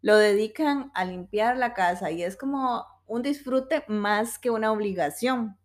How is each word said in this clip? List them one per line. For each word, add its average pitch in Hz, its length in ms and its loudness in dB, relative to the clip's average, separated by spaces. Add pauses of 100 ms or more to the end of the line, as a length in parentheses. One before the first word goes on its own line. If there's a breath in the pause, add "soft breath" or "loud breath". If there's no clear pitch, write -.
lo 208 140 6
dedican 214 800 2
a 185 100 -2
limpiar 202 520 -2
la 240 160 -2
casa 185 360 0
y 170 140 -4
es 190 140 -6
como 262 480 -2 (200)
un 226 160 -4
disfrute 262 680 -2
más 208 520 -2
que 247 100 -2
una 220 220 0
obligación. 214 920 -2